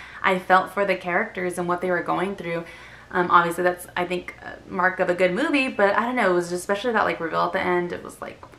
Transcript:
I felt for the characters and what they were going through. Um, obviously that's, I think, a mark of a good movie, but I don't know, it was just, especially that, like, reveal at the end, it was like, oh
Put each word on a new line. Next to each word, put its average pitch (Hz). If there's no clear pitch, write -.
I 190
felt 190
for 202
the 190
characters 180
and 175
what 175
they 185
were 170
going 170
through. 170
Um, 180
obviously 170
that's, 180
I 180
think, 180
a -
mark 180
of 180
a 175
good 180
movie, 277
but 202
I 214
don't 247
know, 208
it -
was 175
just, 180
especially 202
that, 196
like, 170
reveal 165
at 175
the 185
end, 175
it 175
was -
like, -
oh -